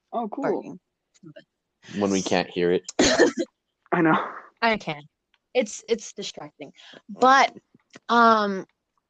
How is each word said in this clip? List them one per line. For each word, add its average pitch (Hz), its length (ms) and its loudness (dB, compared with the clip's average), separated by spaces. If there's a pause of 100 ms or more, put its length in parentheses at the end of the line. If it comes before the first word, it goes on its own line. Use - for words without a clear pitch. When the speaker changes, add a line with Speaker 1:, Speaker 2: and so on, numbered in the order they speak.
(120)
Speaker 1:
Oh, 226 160 -6
cool. 269 160 -10
Speaker 2:
Barking. 185 360 -6 (1160)
Speaker 3:
When 101 140 0
we 95 100 2
can't 90 280 -2
hear 87 240 0
it. 90 100 0 (160)
Speaker 2:
<laughs> - 0 - (960)
Speaker 1:
I 175 80 2
know. 160 140 4 (460)
Speaker 2:
I 226 140 0
can. 151 280 -10 (500)
It's, 240 340 -4
it's 220 240 -6
distracting. - 640 -16 (360)
But, 254 460 4 (540)
um, 220 560 4 (440)